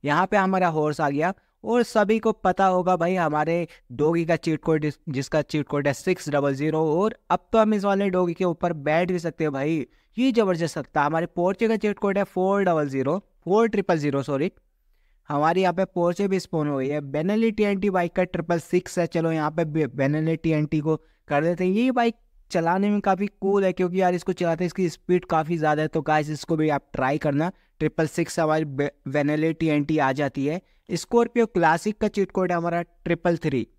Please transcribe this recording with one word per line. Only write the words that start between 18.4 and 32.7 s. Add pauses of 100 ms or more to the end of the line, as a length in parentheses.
सिक्स
है।
चलो
यहाँ
पे
Be-,
Benelli
टी
एन
टी
को (320)
कर
देते
हैं।
ये
बाइक (360)
चलाने
में
काफ़ी (140)
कूल
है,
क्योंकि
यार
इसको
चलाते
इसकी
स्पीड
काफ़ी
ज़्यादा
है।
तो
गाइस
इसको
भी
आप
ट्राई
करना। (280)
ट्रिपल
सिक्स
हमारी
Be-, (180)
Benelli
टी
एन
टी
आ
जाती
है। (280)
Scorpio (100)
Classic
का
चीट
कोड
है
हमारा